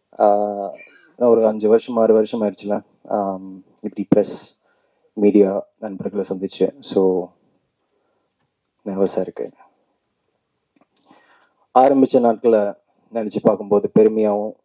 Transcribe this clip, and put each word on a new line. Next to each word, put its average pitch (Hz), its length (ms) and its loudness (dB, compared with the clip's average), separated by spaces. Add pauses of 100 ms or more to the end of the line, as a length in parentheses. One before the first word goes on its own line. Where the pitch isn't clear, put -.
(180)
ஆஹ், 104 600 0 (400)
ஒரு 113 300 4
அஞ்சு 107 220 0
வருஷம், 117 280 0
ஆறு 113 160 4
வருஷம் 110 280 0
ஆயிடுச்சுல, 101 400 -6 (260)
ஆம், 95 560 -6 (180)
இப்படி 104 280 -10
பிரஸ், - 500 -4 (540)
மீடியா 101 540 2 (120)
நண்பர்களை 98 500 -10
சந்திச்சு, 95 500 -6
so 92 520 -2 (1500)
நர்வஸா 95 340 -4
இருக்கு. 87 320 -8 (2250)
ஆரம்பிச்ச 135 400 4
நாட்களை 113 400 2 (540)
நினைச்சு 110 280 -6
பார்க்கும்போது 104 580 0
பெருமையாவும் 107 540 0 (120)